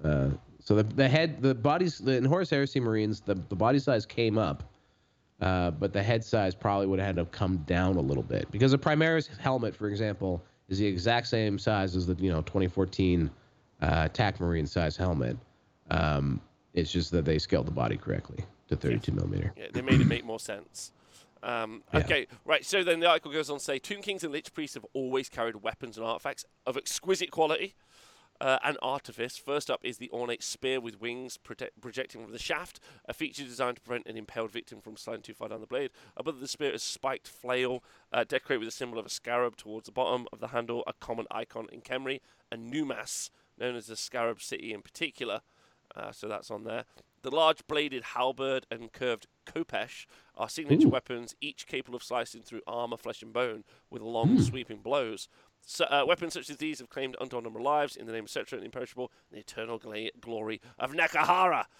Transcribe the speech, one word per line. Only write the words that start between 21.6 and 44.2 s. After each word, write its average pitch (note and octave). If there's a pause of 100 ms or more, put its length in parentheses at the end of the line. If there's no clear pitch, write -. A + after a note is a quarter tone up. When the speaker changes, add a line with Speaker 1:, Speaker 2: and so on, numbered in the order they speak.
Speaker 1:
Yeah. -
Speaker 2:
okay, D3+ (200)
right, D3+
so F#3+
then E3+
the E3+
article D#3+
goes D3
on C#3+
to -
say, C#3
"Tomb G3+
Kings F#3+
and D3+
Lich -
Priests D3+
have G#2+
always C3
carried A#2
weapons A2
and A2+
artifacts A#2+ (180)
of B2+
exquisite F3
quality, D#3 (680)
uh, C3
and C#3+
artifice. B2
First C#3+
up -
is B2
the B2+
ornate A#2+
spear C3
with A2+
wings A#2+
prote-, - (140)
projecting A#2+
from G#2+
the A#2
shaft, - (240)
a -
feature C#3+
designed B2
to -
prevent A#2+
an A2+
impaled A2
victim A2+
from A2
sliding A2+
too G#2+
far A2+
down A2
the A2
blade. C3 (260)
Above C3+
the C3+
spear C#3+
is A2+
spiked -
flail, B2+ (260)
uh, A#2
decorated C3
with A2+
a A2+
symbol A#2+
of G#2+
a B2
scarab A#2+
towards A2
the -
bottom B2
of -
the A#2
handle, A#2+
a -
common A#2
icon A2+
in A#2
Khemri, C3+ (300)
and A#2
Numas, C#3 (300)
known B2
as A2+
the A2
Scarab A#2